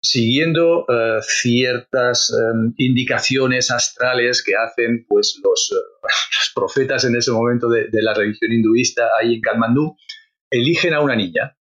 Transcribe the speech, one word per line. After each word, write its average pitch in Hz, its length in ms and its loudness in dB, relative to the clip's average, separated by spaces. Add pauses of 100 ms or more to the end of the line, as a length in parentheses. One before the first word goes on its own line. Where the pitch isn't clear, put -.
Siguiendo, 165 880 0
eh, 113 320 0
ciertas, 123 1080 0
em, 113 460 0
indicaciones 127 920 0
astrales 123 720 0
que 95 120 0
hacen, 117 520 -2
pues, 104 360 0
los, - 280 2
eh, 101 40 -4 (280)
<laughs> - 360 -4
los - 140 -2
profetas 131 520 -2
en 120 100 2
ese 120 160 0
momento 120 380 0
de, 110 200 2
de 107 120 0
la 110 120 0
religión 107 380 -2
hinduista 113 580 2 (100)
ahí 117 160 2
en 113 60 -8
Katmandú, 117 540 0 (540)
eligen 156 440 0
a 151 80 0
una 139 140 0
niña 92 460 -4